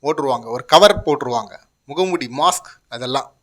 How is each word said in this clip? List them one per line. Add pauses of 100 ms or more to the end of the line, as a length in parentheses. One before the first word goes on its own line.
ஓட்டுருவாங்க,
ஒரு
கவர்
போட்டுருவாங்க, (360)
முகமூடி,
மாஸ்க், (180)
அதெல்லாம். (140)